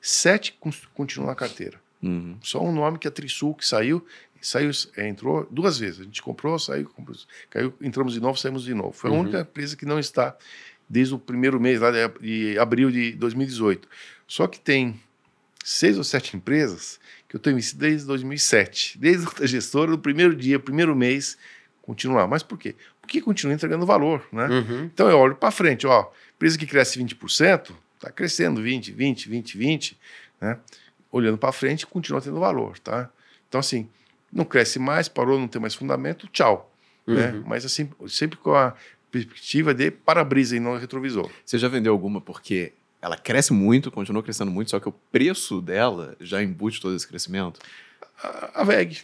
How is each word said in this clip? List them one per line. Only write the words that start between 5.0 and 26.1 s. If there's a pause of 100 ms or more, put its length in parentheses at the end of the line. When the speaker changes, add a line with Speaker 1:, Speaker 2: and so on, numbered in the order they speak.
Speaker 1:
entrou
duas
vezes.
A
gente
comprou,
saiu,
comprou, (340)
caiu,
entramos
de
novo,
saímos
de
novo.
Foi
a
Speaker 3:
Uhum.
Speaker 1:
única
empresa
que
não
está (540)
desde
o
primeiro
mês
lá
de, (220)
de
abril
de
dois
mil
e
dezoito. (400)
Só
que
tem (640)
seis
ou
sete
empresas (300)
que
eu
tenho
visto
desde
dois
mil
e
sete.
Desde (160)
a
gestora,
no
primeiro
dia,
primeiro
mês, (440)
continua
lá.
Mas
por
quê? (240)
Porque
continua
entregando
valor,
né?
Speaker 3:
Uhum.
Speaker 1:
Então
eu
olho
pra
frente,
ó, (260)